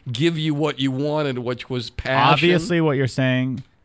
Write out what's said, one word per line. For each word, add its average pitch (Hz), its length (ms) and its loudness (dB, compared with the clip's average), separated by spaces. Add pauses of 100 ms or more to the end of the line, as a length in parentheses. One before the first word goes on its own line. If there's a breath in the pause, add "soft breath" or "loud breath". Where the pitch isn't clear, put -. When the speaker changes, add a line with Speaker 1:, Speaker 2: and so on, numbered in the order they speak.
(100)
Speaker 1:
give 160 280 0
you 156 160 -2
what 143 260 -2
you 135 100 0
wanted, 143 480 -2
which 123 300 -6
was 123 220 -6
passion. 131 420 2
Speaker 2:
Obviously, 170 480 2
what 156 160 2
you're 135 100 2
saying 127 560 -2 (220)